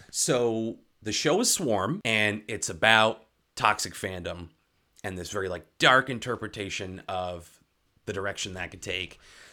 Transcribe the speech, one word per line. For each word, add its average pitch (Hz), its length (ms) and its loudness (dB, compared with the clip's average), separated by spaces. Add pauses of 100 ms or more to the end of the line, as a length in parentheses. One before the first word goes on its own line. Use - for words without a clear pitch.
(120)
So 113 640 0 (240)
the 107 100 -6
show 165 300 2
is 247 100 2
Swarm, 117 540 0
and 107 420 2
it's 107 220 -6
about 110 560 4 (300)
toxic 101 400 2
fandom 87 540 -8 (540)
and 92 140 -6
this 87 140 -8
very, 95 180 -4
like, 87 160 -8 (140)
dark 131 300 6
interpretation 104 1000 -8
of 90 520 -8 (440)
the 107 80 -6
direction 98 400 -6
that 90 160 -8
could 92 140 -18
take. 92 340 -6 (340)